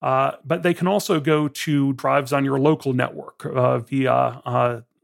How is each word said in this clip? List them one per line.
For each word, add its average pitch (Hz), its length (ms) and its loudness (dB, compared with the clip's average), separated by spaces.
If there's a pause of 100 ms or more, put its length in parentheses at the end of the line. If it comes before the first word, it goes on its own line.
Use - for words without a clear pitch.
Uh, 135 300 0 (120)
but 165 200 -4
they 175 100 2
can 170 140 -2
also 196 320 0
go 151 280 0
to 143 460 0
drives 135 400 0
on 139 100 2
your 135 160 0
local 147 340 2
network, - 520 -4
uh, 127 320 2
via, 127 680 0
uh, 123 360 -2 (220)